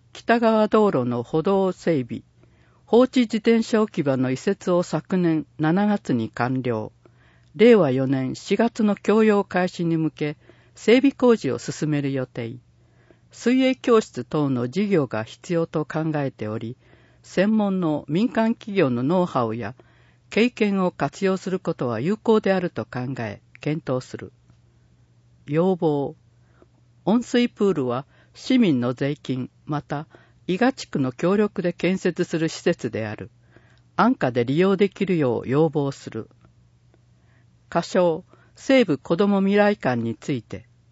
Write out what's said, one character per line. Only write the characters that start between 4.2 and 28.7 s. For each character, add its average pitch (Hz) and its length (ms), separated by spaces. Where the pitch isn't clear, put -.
移 131 60
設 - 340
を 180 100
昨 - 340
年 165 300
七 170 260
月 208 300
に 113 160
完 127 320
了。 110 280
令 226 200
和 160 160
四 131 160
年 131 260
四 - 240
月 233 240
の 208 140
供 214 280
用 208 200
開 180 260
始 - 160
に 165 100
向 160 140
け、 147 280
整 247 280
備 277 100
工 240 240
事 147 160
を 117 80
進 151 320
め 147 100
る 139 120
予 131 120
定。 120 300
水 254 320
泳 262 140
教 226 260
室 - 220
等 147 260
の 123 200
事 196 180
業 170 180
が 110 180
必 - 300
要 165 140
と 156 180
考 160 300
え 139 160
て - 160
お 107 100
り、 113 200
専 208 340
門 196 240
の 156 280
民 180 200
間 226 280
企 202 200
業 165 140
の 120 140
ノ 175 180
ウ 180 60
ハ 127 180
ウ 110 100
や 117 200
経 233 180
験 196 340
を 180 60
活 - 360
用 190 120
す - 140
る 185 80
こ - 160
と 139 120
は 113 120
有 180 180
効 220 220
で 196 140
あ 190 60
る 175 120
と 110 140
考 127 340
え、 104 240
検 151 280
討 127 160
す - 140
る。 - 160
要 170 300
望。 156 400
温 233 160
水 240 280
プ 202 200
ー 185 40
ル 147 120
は 123 200
市 - 260
民 165 200